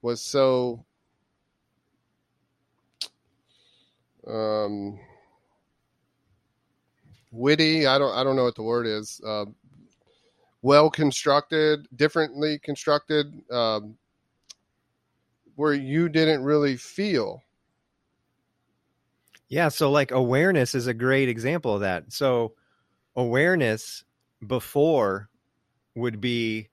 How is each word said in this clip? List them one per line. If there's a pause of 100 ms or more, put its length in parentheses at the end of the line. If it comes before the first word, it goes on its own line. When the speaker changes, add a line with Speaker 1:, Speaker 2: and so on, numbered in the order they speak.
Speaker 1:
was
so, (3500)
um, (2250)
witty.
I
don't,
I
don't
know
what
the
word
is.
Uh, (1160)
well
constructed,
differently
constructed,
um, (1600)
where
you
didn't
really
feel. (2000)
Speaker 2:
Yeah,
so,
like,
awareness
is
a
great
example
of
that.
So (640)
awareness (420)
before (680)
would
be